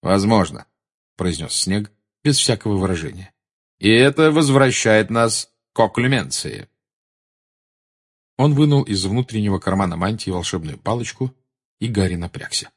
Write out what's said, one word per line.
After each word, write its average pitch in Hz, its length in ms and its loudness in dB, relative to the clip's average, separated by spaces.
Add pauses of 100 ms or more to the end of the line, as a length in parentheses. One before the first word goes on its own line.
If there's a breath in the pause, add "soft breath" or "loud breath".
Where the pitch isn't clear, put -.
"Возможно", 98 640 0 (560)
произнёс 85 320 -4
Снег 104 380 -4 (320)
без 147 140 2
всякого 104 400 -2
выражения. 92 540 -4 (460)
"И 101 140 0
это 143 400 4
возвращает 135 800 2
нас 117 400 -2 (200)
к - 80 -8
окклюменции". 113 880 -2 (1700)
Он 143 180 4
вынул 143 260 4
из 98 240 -4
внутреннего 104 540 -2
кармана 95 380 -2
мантии 98 340 -4
волшебную 85 480 -6
палочку, 120 520 -6 (480)
и 113 80 -4
Гарри 95 280 0
напрягся. - 600 -10